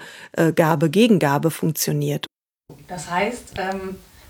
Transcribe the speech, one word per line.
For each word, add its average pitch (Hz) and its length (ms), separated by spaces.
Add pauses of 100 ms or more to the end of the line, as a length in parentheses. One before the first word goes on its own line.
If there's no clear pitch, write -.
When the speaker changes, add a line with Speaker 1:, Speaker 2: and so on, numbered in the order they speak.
(360)
Speaker 1:
äh, 165 160
Gabe, 160 380
Gegengabe 156 600
funktioniert. 147 760 (600)
Speaker 2:
Das 175 240
heißt, 208 480
ähm, 190 380 (340)